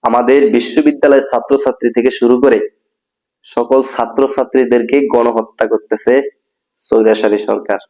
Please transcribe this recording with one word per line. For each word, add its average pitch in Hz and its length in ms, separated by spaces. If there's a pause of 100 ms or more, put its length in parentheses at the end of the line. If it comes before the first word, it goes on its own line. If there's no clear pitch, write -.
আমাদের 123 360 (120)
বিশ্ববিদ্যালয়ের 139 760
ছাত্রছাত্রী 127 640
থেকে 123 180
শুরু 123 300
করে 120 180 (880)
সকল 127 400
ছাত্রছাত্রীদেরকে 123 1080 (100)
গণহত্যা 117 600
করতেছে 110 460 (680)
স্বৈরাচারী 110 680
সরকার। 104 320 (100)